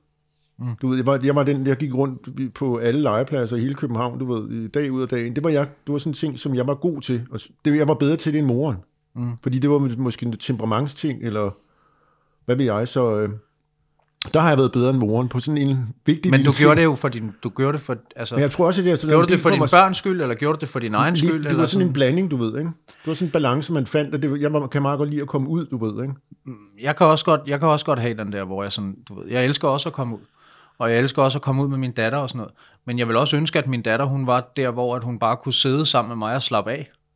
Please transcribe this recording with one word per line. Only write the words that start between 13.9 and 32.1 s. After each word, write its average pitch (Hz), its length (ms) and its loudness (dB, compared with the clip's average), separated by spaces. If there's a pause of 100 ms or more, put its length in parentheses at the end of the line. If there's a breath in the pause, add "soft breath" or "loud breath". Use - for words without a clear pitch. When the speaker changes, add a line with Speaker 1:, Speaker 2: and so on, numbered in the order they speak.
Speaker 2:
der 156 60 6
har 170 80 4
jeg 143 100 6
været 131 140 4
bedre 123 180 2
end 135 80 2
moren 117 300 2
på 123 120 -4
sådan 151 180 -2 (100)
en 131 200 0 (180)
vigtig 156 240 2
Speaker 1:
Men 135 100 6
Speaker 2:
lille 135 120 4
Speaker 1:
du - 60 -4
gjorde 147 160 8
Speaker 2:
ting. 160 40 6
Speaker 1:
det 165 60 6
jo 156 100 4
for 135 140 -4
din, 110 340 -8
du 120 60 -6
gjorde 135 240 -2
det 147 140 -6
for, 127 100 -6 (200)
altså, 120 180 -8
Speaker 2:
Men 139 80 2
jeg 143 80 2
tror 170 160 2
også, 180 140 2
at 180 60 0
jeg 175 120 4
sådan 156 140 -2
Speaker 1:
gjorde 151 60 8
du 170 40 8
Speaker 2:
en 170 60 2
Speaker 1:
det 185 80 4
Speaker 2:
del 175 60 -2
Speaker 1:
for 175 60 2
Speaker 2:
for 151 60 6
Speaker 1:
din - 60 4
Speaker 2:
mig 147 80 2
s-, - 40 2
Speaker 1:
børns 185 260 6
skyld, 185 240 -2
eller 123 120 -2
gjorde 147 220 -2
du 151 40 -14
det 143 80 -8
for - 100 -8
din 113 160 -4
egen 139 200 2
Speaker 2:
lidt, 160 120 2
Speaker 1:
skyld, 160 120 0
Speaker 2:
det 151 80 -6
Speaker 1:
eller 147 120 0
Speaker 2:
var 160 80 4
sådan 190 160 0
en 180 40 4
Speaker 1:
sådan? 156 60 0
Speaker 2:
blanding, 143 380 2
du 147 60 -2
ved, 117 220 -2
ikke? 165 120 -4 (160)
Det - 80 -20 (120)
var 156 80 -2
sådan 170 140 -2
en 143 40 -4
balance, 147 400 0
man 139 140 0
fandt, 151 280 -2
og 139 80 -4
det, 143 180 -2
jeg 147 120 0
var, 147 140 0
kan 143 160 -2
meget 139 160 0
godt 147 120 -2
lide 147 120 -4
at 139 60 -8
komme 135 200 -2
ud, 165 180 -2
du 113 200 -6
ved, 107 160 -6
ikke? 135 120 -6 (320)
Speaker 1:
Mm, 131 80 -14 (280)
jeg 143 140 -2
kan 175 100 6
også 156 180 4
godt, 156 220 4
jeg 143 140 -2
kan 165 80 2
også 151 180 2
godt 143 120 0
have 117 160 -2
den 107 180 -8
der, 98 120 -6
hvor 95 180 -6
jeg 101 100 -6
sådan, 98 240 -6 (120)
du 98 120 -16
ved, - 100 -14
jeg 123 140 0
elsker 143 240 0
også 139 200 -2
at 151 40 -6
komme 120 220 -6
ud, 101 60 -14 (580 soft breath)
og 117 120 0
jeg 117 80 4
elsker 135 240 2
også 131 160 2
at 135 40 -6
komme 135 200 0
ud 143 60 0
med 139 100 -2
min 127 140 -4
datter 117 260 -2